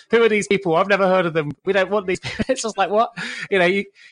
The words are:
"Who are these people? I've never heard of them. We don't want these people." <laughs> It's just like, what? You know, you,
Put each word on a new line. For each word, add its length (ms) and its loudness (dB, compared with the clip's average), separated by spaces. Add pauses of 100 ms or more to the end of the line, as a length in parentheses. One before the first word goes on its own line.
(120)
"Who 120 4
are 60 6
these 180 0
people? 280 0
I've 120 2
never 200 2
heard 180 2
of 80 -4
them. 180 -2 (140)
We 80 0
don't 160 2
want 180 -2
these 120 -4
people." 280 -6
<laughs> 60 0
It's 80 -8
just 160 -8
like, 120 0
what? 280 0 (320)
You 80 0
know, 80 4
you, 200 0 (260)